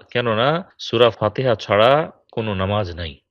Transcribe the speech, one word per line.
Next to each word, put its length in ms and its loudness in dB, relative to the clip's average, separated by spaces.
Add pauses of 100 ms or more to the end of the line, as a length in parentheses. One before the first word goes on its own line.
(100)
কেননা 540 -2 (140)
সূরা 320 2
ফাতিহা 440 -2
ছাড়া 560 2 (220)
কোনো 220 -6
নামাজ 400 -2
নাই। 220 -10 (140)